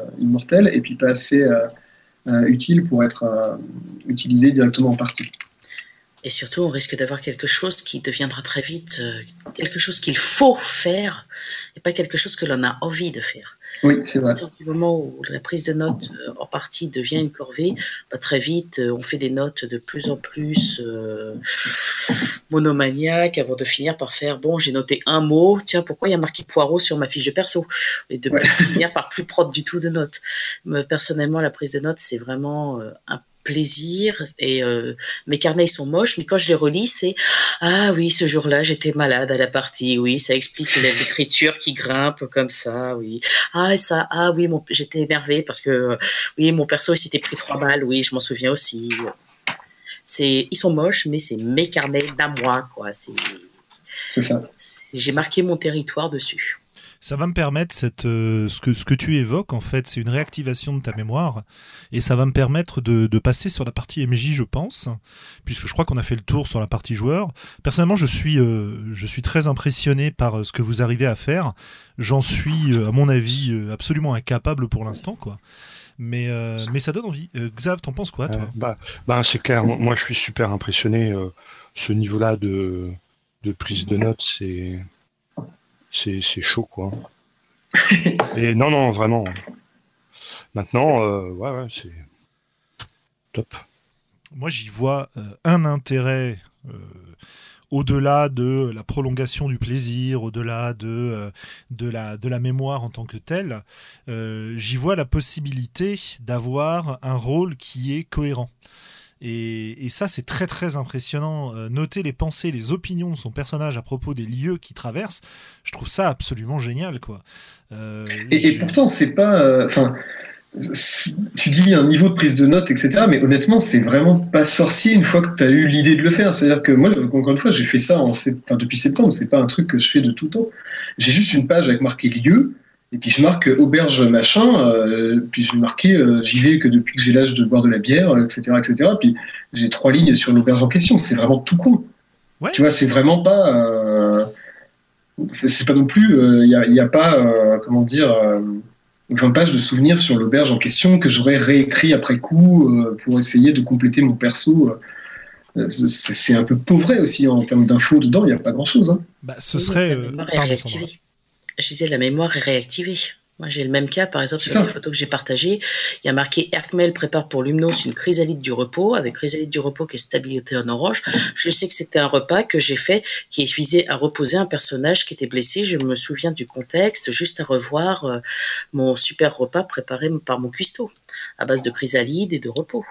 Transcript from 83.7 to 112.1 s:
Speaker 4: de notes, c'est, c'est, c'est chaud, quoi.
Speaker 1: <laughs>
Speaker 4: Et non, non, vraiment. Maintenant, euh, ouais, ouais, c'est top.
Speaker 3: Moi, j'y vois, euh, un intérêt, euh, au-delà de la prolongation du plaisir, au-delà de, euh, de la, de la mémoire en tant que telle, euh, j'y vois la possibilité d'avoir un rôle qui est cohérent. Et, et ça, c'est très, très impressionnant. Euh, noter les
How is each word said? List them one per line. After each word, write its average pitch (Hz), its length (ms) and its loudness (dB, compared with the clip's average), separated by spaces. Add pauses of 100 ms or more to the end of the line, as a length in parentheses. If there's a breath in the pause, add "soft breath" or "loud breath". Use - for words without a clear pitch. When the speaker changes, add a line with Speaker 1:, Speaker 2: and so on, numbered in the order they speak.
Speaker 4:
de 101 100 -2
notes, 110 260 -2 (140)
c'est, 92 420 -10 (1120)
c'est, 98 300 -4
c'est 92 220 -6
chaud, - 260 -4
quoi. 98 220 -8 (800)
Speaker 1:
<laughs> - 640 0
Speaker 4:
Et 117 160 0
non, 131 160 2
non, 139 220 2
vraiment. 110 340 0 (1300 loud breath)
Maintenant, 123 480 0
euh, 101 300 -4
ouais, 98 180 -10
ouais, 127 220 -10
c'est - 180 -16 (1400)
top. - 220 -10 (800)
Speaker 3:
Moi, 139 160 -10
j'y 113 160 -10
vois, 131 500 -4
euh, 110 40 -12 (240)
un 165 200 2
intérêt, 131 720 -4 (320)
euh, 113 40 -18 (1000 soft breath)
au-delà 143 580 2
de 127 440 -2
la 110 100 -14
prolongation 135 680 -6
du 123 80 -4
plaisir, 123 640 -4
au-delà 117 500 -6
de, 110 140 -14
euh, 113 420 -8 (420 loud breath)
de 120 180 -10
la, 110 280 -10
de 123 120 -8
la 123 100 -4
mémoire 131 440 -4
en 117 60 -10
tant - 160 -14
que - 120 -16
telle, 160 460 -10 (460 soft breath)
euh, 110 480 -10
j'y 113 200 -6
vois 170 180 -2
la 151 100 -4
possibilité 143 920 -6 (220)
d'avoir 135 800 -6
un 131 140 -6
rôle 143 400 -4
qui 131 420 -10
est 160 60 -8
cohérent. 139 460 -6 (680 soft breath)
Et, 113 640 -10
et 123 60 -8
ça, 202 180 -6
c'est - 180 -8
très, 180 200 -6
très 170 320 -8
impressionnant. 143 800 -8
Euh, 110 140 -10
noter 156 340 -6
les 147 100 -6